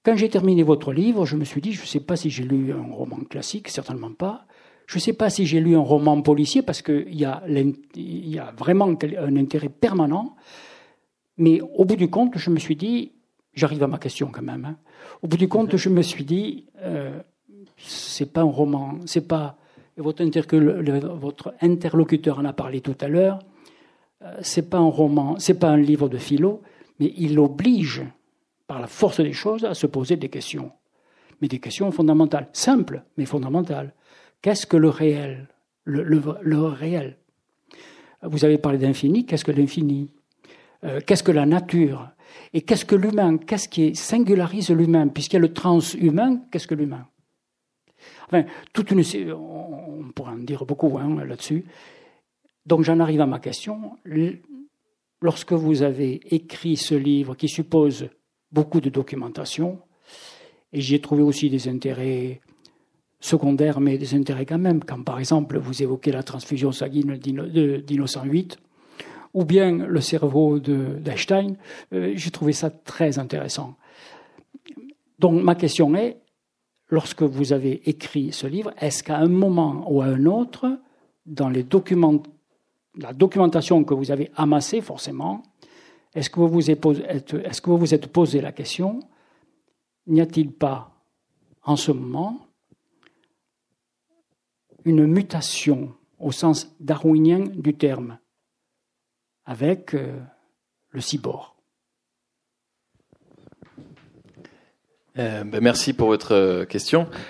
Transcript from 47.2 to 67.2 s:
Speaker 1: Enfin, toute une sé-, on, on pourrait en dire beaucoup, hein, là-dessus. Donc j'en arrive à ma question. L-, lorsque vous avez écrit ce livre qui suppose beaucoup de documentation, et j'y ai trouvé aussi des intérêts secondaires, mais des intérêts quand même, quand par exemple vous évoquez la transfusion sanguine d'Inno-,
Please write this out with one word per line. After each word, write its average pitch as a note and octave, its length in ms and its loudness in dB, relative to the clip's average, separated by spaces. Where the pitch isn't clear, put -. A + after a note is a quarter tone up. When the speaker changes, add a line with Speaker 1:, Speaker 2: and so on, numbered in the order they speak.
Speaker 1:
Enfin, E3+ 180 2
toute - 180 -2
une F#3+ 140 6
sé-, - 260 -6
on, D#3+ 720 -14
on D3+ 120 -14
pourrait A#2+ 200 -12
en A#2 60 -12
dire C3 260 -8
beaucoup, C#3 340 0
hein, D3 260 -2
là-dessus. D3+ 400 -6
Donc D#3+ 160 4
j'en E3 160 2
arrive D#3 220 2
à C#3+ 60 4
ma B2+ 120 -2
question. G#3+ 680 -12
L-, E3 360 -2
lorsque E3+ 320 -2
vous D#3 300 2
avez C#3 520 -2
écrit E3 420 -2
ce - 180 -2
livre C#3+ 400 0
qui D3+ 140 -2
suppose D3 600 0
beaucoup D3+ 300 0
de C#3 100 -2
documentation, C#3 880 -6
et C#3+ 80 -6
j'y C3+ 160 0
ai C#3+ 40 2
trouvé D3 220 2
aussi D3 280 2
des C3 180 -2
intérêts B2+ 720 -6
secondaires, C#3+ 600 2
mais C#3 160 2
des C#3 180 -4
intérêts C3+ 320 0
quand D#3+ 120 -2
même, F3 260 2
quand B2 180 -10
par A#2+ 160 -6
exemple D3 400 0
vous C3 240 -6
évoquez C3 300 -2
la C3 100 -4
transfusion C3+ 500 -4
sanguine C#3 440 -4
d'Inno-, C3+ 300 -6